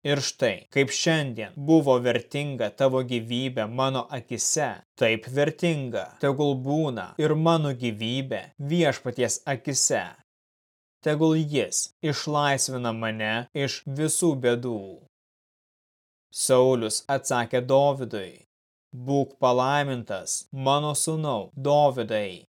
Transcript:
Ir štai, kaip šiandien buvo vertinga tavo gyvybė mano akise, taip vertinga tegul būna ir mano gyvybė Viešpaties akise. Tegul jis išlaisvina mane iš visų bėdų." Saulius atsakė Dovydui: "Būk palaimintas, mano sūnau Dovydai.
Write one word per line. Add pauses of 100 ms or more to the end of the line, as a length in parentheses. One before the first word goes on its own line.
Ir
štai,
kaip
šiandien
buvo
vertinga
tavo
gyvybė
mano
akise, (120)
taip
vertinga (100)
tegul
būna
ir
mano
gyvybė
Viešpaties
akise. (960)
Tegul
jis
išlaisvina
mane
iš
visų
bėdų." (1500)
Saulius (100)
atsakė
Dovydui: (480)
"Būk
palaimintas,
mano
sūnau
Dovydai.